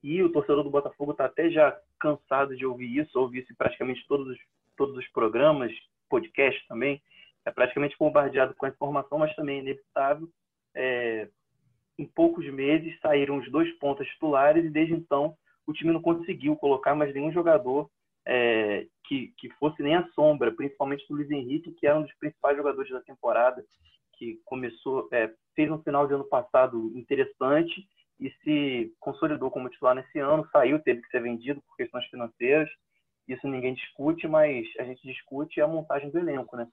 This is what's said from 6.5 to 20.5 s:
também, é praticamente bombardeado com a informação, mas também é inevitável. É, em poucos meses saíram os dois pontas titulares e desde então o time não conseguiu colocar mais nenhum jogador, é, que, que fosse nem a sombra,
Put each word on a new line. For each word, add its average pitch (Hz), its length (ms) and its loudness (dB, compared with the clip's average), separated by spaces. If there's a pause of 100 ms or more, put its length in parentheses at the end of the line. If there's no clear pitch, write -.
também, 135 340 -4 (420)
é - 80 -4
praticamente 139 480 0
bombardeado 139 560 2
com 135 120 -6
a - 20 -2
informação, 143 480 -4
mas 156 180 0
também 139 220 -6
é 135 40 -8
inevitável. 139 680 -4 (460)
É, 120 520 -2 (680)
em 156 80 -8
poucos 170 460 2
meses 151 480 -2
saíram 143 380 2
os 123 140 -8
dois 165 280 0
pontas 139 280 -4
titulares 151 580 4
e 156 40 -4
desde 160 240 0
então 151 420 -2 (300)
o 151 80 -8
time 151 200 0
não 160 80 0
conseguiu 165 540 0
colocar 139 380 2
mais 147 200 0
nenhum 143 180 -2
jogador, 156 580 2 (380)
é, 110 600 2 (180)
que, 135 320 -6
que - 140 -16
fosse 151 300 -4
nem 147 140 2
a 175 180 0
sombra, 143 380 4